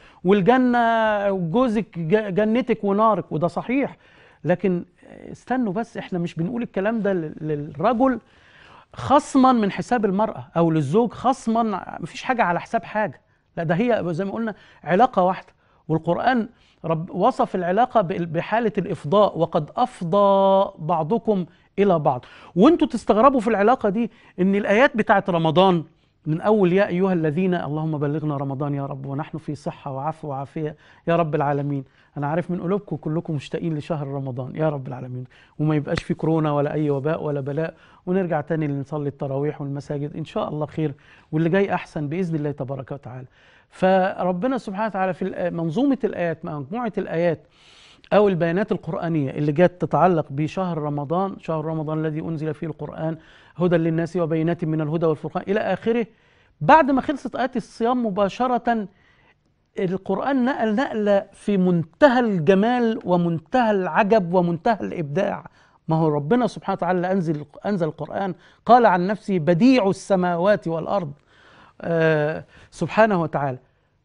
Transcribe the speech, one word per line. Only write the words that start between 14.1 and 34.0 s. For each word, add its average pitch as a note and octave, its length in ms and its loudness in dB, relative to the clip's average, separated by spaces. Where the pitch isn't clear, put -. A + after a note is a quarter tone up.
ما G3 60 -6
قلنا A3 240 -6
علاقة F#3+ 400 4
واحدة. F3+ 240 -2
والقرآن E3+ 640 0
رب E3 240 -2
وصف A3+ 460 0
العلاقة G3 460 2
ب-، E3+ 320 -4
بحالة G#3+ 440 0
الإفضاء، F3+ 600 0
"وقد D#3+ 400 -2
أفضى G3 1000 2
بعضكم F3 680 -2
إلى F#3+ 200 4
بعض". C#3+ 260 0
وانتوا D#4 320 6
تستغربوا A#3+ 520 4
في G3 80 -2
العلاقة A3 420 2
دي A3 220 -2
إن F#3+ 160 4
الآيات A3 420 2
بتاعت G3+ 320 2
رمضان E3+ 540 4
من D#3 160 -4
أول G3+ 320 4
يا G3 140 2
أيها F#3 260 0
الذين، E3+ 400 0
اللهم D#3 440 -4
بلغنا D3 400 -2
رمضان C#3+ 360 -4
يا C#3 120 -4
رب، C#3 200 -10
ونحن C#3 320 -8
في D3+ 180 -10
صحة - 360 -10
وعفو D3 360 -8
وعافية D3 480 -8
يا E3+ 80 2
رب D#3+ 200 0
العالمين. C#3+ 480 -2
أنا C#3+ 100 -4
عارف E3 240 -2
من F3 100 -4
قلوبكم F#3 340 -4
كلكم D#3+ 400 -6
مشتاقين D#3+ 420 -6
لشهر C#3+ 300 -6